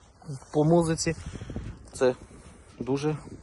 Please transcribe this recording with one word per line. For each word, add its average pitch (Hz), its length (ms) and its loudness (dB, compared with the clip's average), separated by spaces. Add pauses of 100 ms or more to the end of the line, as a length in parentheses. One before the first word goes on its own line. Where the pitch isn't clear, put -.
(520)
по 151 120 2
музиці. 165 520 4 (800)
Це 127 220 4 (640)
дуже 139 380 0 (260)